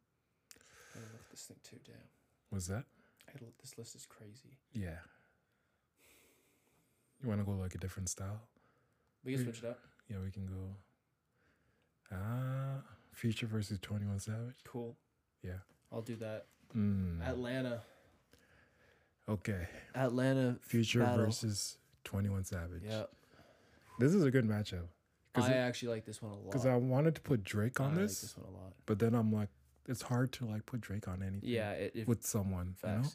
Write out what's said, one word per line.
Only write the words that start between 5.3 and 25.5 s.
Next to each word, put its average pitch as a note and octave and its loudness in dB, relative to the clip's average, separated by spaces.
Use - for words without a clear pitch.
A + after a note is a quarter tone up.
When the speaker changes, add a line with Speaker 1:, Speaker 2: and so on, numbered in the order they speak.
Speaker 2:
You B2+ -2
wanna G#2 2
go, G2+ 0
like, F#2 -2
a F#2 -6
different F#2+ -4
style? G2+ -6
Speaker 1:
We B2+ -4
can C3+ 0
Speaker 2:
We B2 0
Speaker 1:
switch A2+ -12
it A#2 -4
up. B2 -8
Speaker 2:
Yeah, G2+ -8
we G2 -4
can F#2+ -6
go. F#2+ -8
Ah, C3 -2
Future A#2 0
versus G#2+ -2
Twenty-one G2+ -2
Savage. A2+ -6
Speaker 1:
Cool. A#2+ -8
Speaker 2:
Yeah. F#2 -6
Speaker 1:
I'll A#2 -4
do A#2 -6
that. A2 -8
Speaker 2:
Mm. F#2+ 2
Speaker 1:
Atlanta. B2 -2
Speaker 2:
Okay. G2 -2
Speaker 1:
Atlanta B2+ 4
Speaker 2:
Future A#2 4
Speaker 1:
battle. A#2 4
Speaker 2:
versus A2 -2
Twenty-one G2 0
Savage. F2 -6
Speaker 1:
Yeah. G#2+ -2
Speaker 2:
This C#3 8
is G3 8
a C3+ 6
good B2 6
matchup. G#2 0
'Cause A#2+ 6
Speaker 1:
I B2+ 6